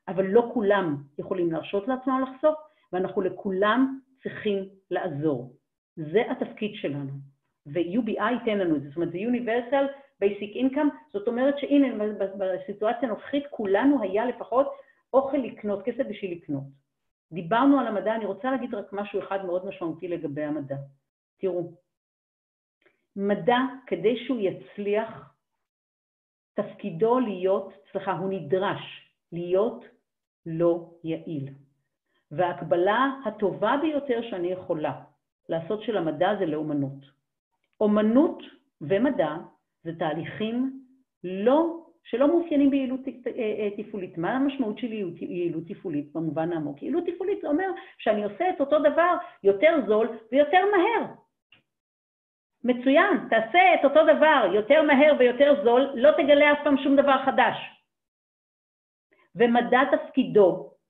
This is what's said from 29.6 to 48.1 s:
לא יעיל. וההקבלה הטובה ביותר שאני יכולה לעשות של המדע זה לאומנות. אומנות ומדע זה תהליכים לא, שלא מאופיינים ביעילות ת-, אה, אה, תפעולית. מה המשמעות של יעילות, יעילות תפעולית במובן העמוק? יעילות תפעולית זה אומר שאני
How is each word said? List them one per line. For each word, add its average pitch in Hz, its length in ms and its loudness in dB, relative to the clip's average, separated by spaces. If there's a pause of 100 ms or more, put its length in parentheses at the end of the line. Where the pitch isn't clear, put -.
לא 170 440 0 (140)
יעיל. 160 440 -6 (800)
וההקבלה 180 800 0 (160)
הטובה 208 560 0
ביותר 277 480 -2
שאני 175 180 -4
יכולה 156 520 -6 (480)
לעשות 170 340 -4
של 214 140 -4
המדע 175 420 0
זה 190 80 -2
לאומנות. 147 520 -4 (800)
אומנות 214 640 4 (380)
ומדע 190 560 0 (480)
זה 165 140 -8
תהליכים 214 800 -4 (440)
לא, 240 560 0 (240)
שלא 269 240 0
מאופיינים 294 420 2
ביעילות 262 340 -2
ת-, - 220 -12
אה, 233 100 -4
אה, 214 400 -2
תפעולית. 180 420 -10
מה 175 140 -2
המשמעות 262 460 -2
של 233 140 -6
יעילות, 190 300 -8
יעילות 165 460 -6
תפעולית - 440 -8
במובן 160 400 -4
העמוק? 147 300 -6
יעילות 330 240 -4
תפעולית 381 360 -4
זה 311 60 -6
אומר 359 220 0 (280)
שאני 208 260 0